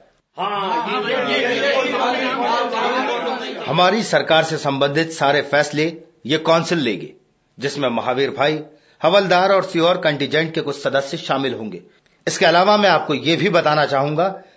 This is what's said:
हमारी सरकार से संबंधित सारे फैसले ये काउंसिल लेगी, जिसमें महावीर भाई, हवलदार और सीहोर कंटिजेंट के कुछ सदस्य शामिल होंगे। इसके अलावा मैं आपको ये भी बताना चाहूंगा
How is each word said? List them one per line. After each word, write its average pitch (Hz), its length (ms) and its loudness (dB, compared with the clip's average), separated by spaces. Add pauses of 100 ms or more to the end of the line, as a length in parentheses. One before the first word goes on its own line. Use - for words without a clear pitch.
(3750)
हमारी 185 360 2
सरकार 160 400 2
से 156 140 -4
संबंधित 143 540 0
सारे 143 300 2
फैसले 147 440 0 (400)
ये 139 120 0
काउंसिल 165 400 2
लेगी, 104 320 -2 (480)
जिसमें 139 320 -4
महावीर 123 400 -2
भाई, 151 300 0 (420)
हवलदार 185 500 4
और 190 120 4
सीहोर 175 340 2
कंटिजेंट 151 560 -2
के 165 80 -2
कुछ 143 200 -8
सदस्य 139 360 -2
शामिल 135 360 -2
होंगे। 104 280 -10 (460)
इसके - 180 0
अलावा 180 320 6
मैं 202 120 4
आपको 156 240 2
ये 135 220 0
भी 165 140 0
बताना 151 360 2
चाहूंगा 147 420 0 (300)